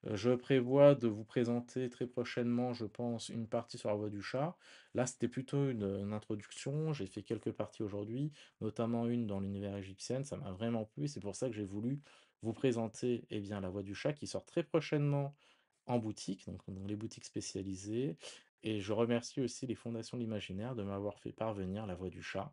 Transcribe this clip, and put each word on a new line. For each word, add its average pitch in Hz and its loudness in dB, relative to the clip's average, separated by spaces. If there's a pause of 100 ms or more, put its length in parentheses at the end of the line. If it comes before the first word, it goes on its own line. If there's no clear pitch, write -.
Euh, 107 0
je 110 4
prévois 135 8
de 117 2
vous 107 0
présenter 120 0
très 123 -2
prochainement, 120 0
je 110 -4
pense, 117 -4
une 113 -4
partie 120 -2
sur 117 -2
La 107 4
Voix 104 0
du 101 -6
Chat. 143 0 (400)
Là, 123 4
c'était - 0
plutôt 135 2
une, 113 0
une 98 0
introduction. 139 -2
J'ai 101 -2
fait 98 -6
quelques 113 -2
parties - -4
aujourd'hui, 107 -2 (280)
notamment 117 0
une 120 0
dans 98 -2
l'univers 98 -2
égyptien. 101 -4
Ça 143 -6
m'a 147 -6
vraiment 110 0
plu. 147 -4
C'est 143 -6
pour 98 -6
ça 131 -2
que 113 -2
j'ai 104 -2
voulu 110 -2 (420)
vous 110 -2
présenter, 117 0
eh 110 -2
bien, 101 -2
La 92 -2
Voix 98 -4
du 98 -6
Chat 143 -2
qui 147 -8
sort - -6
très - 0
prochainement 143 0 (500)
en 123 2
boutique, 104 -6
donc 92 -8
dans 95 -6
les 104 -2
boutiques 110 -8
spécialisées. 104 -4 (460)
Et 110 0
je 101 0
remercie 117 2
aussi 123 -2
les 113 -2
Fondations 117 -6
de 120 -2
l'Imaginaire 107 -4
de 110 -2
m'avoir 101 -2
fait - -6
parvenir 101 -2
La 92 -4
Voix 90 -4
du 87 -12
Chat. 95 -4